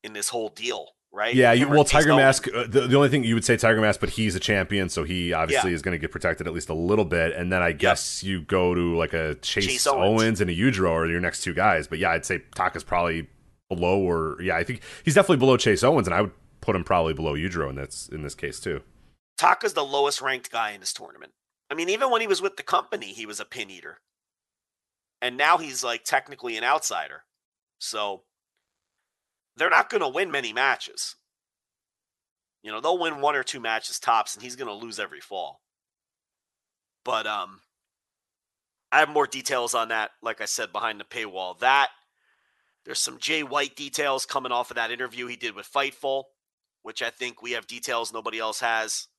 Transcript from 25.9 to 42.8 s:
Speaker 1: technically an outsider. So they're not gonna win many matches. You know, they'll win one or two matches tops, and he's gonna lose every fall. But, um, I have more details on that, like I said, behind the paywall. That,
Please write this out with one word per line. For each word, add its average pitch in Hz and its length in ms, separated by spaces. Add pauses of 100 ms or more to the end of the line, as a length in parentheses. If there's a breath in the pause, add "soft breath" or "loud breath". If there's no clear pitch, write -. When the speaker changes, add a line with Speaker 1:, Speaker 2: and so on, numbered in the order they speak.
Speaker 1:
technically 123 540
an 113 60
outsider. 87 600 (560)
So 101 460 (1300)
they're 160 140
not - 200
gonna 160 200
win 170 220
many 127 220
matches. - 640 (1500)
You 107 100
know, 110 100
they'll 170 160
win 160 240
one 147 140
or 131 80
two - 180
matches 113 380
tops, 113 360
and 107 80
he's 123 140
gonna 120 160
lose 110 260
every 78 220
fall. 87 400 (1400)
But, 110 200
um, 95 360 (1300)
I 131 80
have 151 100
more 147 160
details 127 480
on 113 140
that, 110 240 (100)
like 113 200
I 104 40
said, 110 260
behind 107 280
the 101 60
paywall. 92 540
That, 135 320 (920)